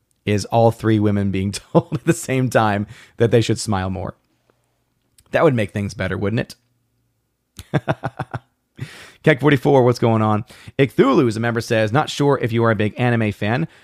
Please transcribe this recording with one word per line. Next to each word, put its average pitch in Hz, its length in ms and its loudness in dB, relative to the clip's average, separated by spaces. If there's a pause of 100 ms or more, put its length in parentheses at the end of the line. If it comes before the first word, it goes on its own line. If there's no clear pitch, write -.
(260)
is 101 200 0
all 117 260 4
three 110 260 0
women 101 320 0
being 95 220 -4
<laughs> - 200 -14
told - 220 0
at 127 120 -10
the 139 60 2
same 127 380 -4
time 107 380 0 (300)
that 117 120 2
they 120 100 4
should 110 200 -2
smile 95 280 -4
more. 95 280 -8 (1120)
That 127 140 2
would 139 100 4
make 107 160 -2
things 101 240 -6
better, 95 240 -6
wouldn't 101 360 -4 (1160)
it? 143 120 -2
<laughs> - 0 - (1400)
Keck 151 160 2
forty-four, 143 420 4
what's 120 160 2
going 113 240 2
on? 107 220 0 (340)
Icthulu, 170 480 2
as 107 100 -2
a 110 40 -4
member, 117 200 -2
says, 110 320 0
"Not 147 160 0
sure 143 320 0
if 117 120 -4
you 113 100 0
are 113 80 4
a 110 60 2
big 104 200 -2
anime 117 360 0
fan, 120 340 -4 (180)